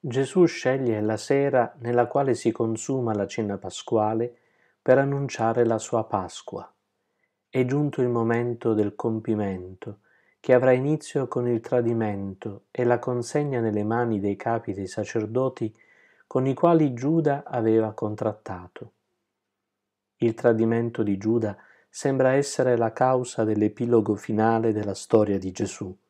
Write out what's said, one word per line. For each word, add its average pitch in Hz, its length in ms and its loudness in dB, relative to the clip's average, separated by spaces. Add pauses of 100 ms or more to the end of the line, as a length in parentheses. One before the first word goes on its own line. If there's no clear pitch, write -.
Gesù 135 380 2
sceglie 131 560 2
la 107 160 0
sera 135 640 2
nella 120 280 2
quale 135 280 2
si 113 160 0
consuma 113 640 -2
la 101 120 0
cena 101 320 -4
pasquale 110 800 -2 (460)
per 131 160 6
annunciare 135 640 0
la 113 140 2
sua 113 260 -2
Pasqua. - 680 -6 (800)
È 131 160 0
giunto 139 380 0
il 123 80 2
momento 117 640 0
del 104 220 0
compimento, 104 1040 -4 (420)
che 131 120 4
avrà 127 200 6
inizio 139 560 -2
con 123 180 -2
il 117 140 0
tradimento 107 1080 -2
e - 140 -4
la 120 160 4
consegna 127 600 -2
nelle 107 240 0
mani 113 340 0
dei 101 160 -2
capi 117 380 -4
dei 95 140 -8
sacerdoti 113 840 -4 (540)
con 131 200 0
i 135 60 0
quali 160 400 4
Giuda 143 520 0
aveva 110 480 0
contrattato. 107 1000 -8 (1300)
Il 117 160 0
tradimento 117 680 2
di 101 160 0
Giuda 107 380 0 (320)
sembra 131 460 2
essere 135 420 2
la 117 160 0
causa 127 540 0
dell'epilogo 107 720 2
finale 113 560 0
della 101 220 -4
storia 101 440 2
di 92 140 -6
Gesù. 95 440 -6 (120)